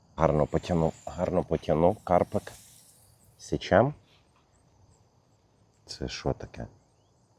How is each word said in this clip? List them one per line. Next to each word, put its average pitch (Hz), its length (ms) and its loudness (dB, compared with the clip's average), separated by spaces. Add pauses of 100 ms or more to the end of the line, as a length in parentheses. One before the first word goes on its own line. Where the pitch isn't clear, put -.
(160)
Гарно 76 320 2
потягнув, 82 460 0 (120)
гарно 87 380 -2
потягнув 82 600 0
карпик. 90 480 0 (840)
Січем. 107 560 2 (1900)
Це - 220 -10
що - 260 -4
таке? - 340 -12 (720)